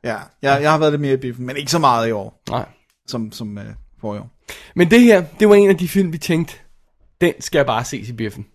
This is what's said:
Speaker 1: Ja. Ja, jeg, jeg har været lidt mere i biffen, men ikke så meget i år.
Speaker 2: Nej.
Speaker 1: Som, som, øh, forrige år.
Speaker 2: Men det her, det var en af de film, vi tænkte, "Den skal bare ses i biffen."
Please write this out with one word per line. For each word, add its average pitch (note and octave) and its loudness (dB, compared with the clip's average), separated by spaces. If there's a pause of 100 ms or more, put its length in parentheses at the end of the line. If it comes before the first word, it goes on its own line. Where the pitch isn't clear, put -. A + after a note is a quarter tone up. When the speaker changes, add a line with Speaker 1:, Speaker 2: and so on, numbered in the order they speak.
Speaker 1:
Ja. B2+ -8
Ja, A2 -6 (260)
jeg, C#3 0
jeg D3+ 0
har D#3 2
været D3+ 2
lidt D3 -4
mere C#3 -2
i C3+ 0
biffen, B2 -8
men C3 -10
ikke C#3+ -8
så E3+ 0
meget A#2+ 2
i - -2
år. G#2 -10
Speaker 2:
Nej. B2 -4 (440)
Speaker 1:
Som, A2+ -10
som, G#2 -14
øh, G2+ -16 (360)
forrige G#2 -10
år. A#2 -20 (460)
Speaker 2:
Men F3 4
det A#3 8
her, A3 6 (180)
det G#3+ 4
var G#3 8
en G3+ 6
af F#3+ 4
de F3+ -4
film, F#3 -2
vi D#3+ -10
tænkte, E3 -4 (680)
"Den F3 0
skal C#3+ 0
bare B2 -4
ses A2+ -12
i B2 -12
biffen." A2 -10